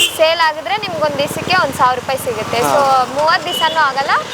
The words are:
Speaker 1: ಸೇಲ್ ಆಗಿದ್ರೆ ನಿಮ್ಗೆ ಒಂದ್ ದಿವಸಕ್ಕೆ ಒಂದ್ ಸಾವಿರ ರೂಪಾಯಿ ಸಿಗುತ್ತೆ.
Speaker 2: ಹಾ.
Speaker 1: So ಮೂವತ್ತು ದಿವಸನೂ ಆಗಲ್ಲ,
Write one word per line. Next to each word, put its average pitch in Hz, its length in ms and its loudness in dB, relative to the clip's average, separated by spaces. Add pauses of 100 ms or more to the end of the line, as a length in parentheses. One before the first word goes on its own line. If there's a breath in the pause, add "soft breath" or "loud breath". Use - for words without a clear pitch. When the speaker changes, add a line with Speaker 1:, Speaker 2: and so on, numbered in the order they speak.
(180)
Speaker 1:
ಸೇಲ್ 330 220 2
ಆಗಿದ್ರೆ 320 380 0
ನಿಮ್ಗೆ 370 220 -6
ಒಂದ್ 294 180 -2
ದಿವಸಕ್ಕೆ 302 460 -2
ಒಂದ್ 277 120 -2
ಸಾವಿರ 254 240 2
ರೂಪಾಯಿ 269 200 -4
ಸಿಗುತ್ತೆ. 226 420 -4
Speaker 2:
ಹಾ. 277 120 2
Speaker 1:
So 269 400 2
ಮೂವತ್ತು 311 320 2
ದಿವಸನೂ 330 340 0
ಆಗಲ್ಲ, 277 300 0 (240)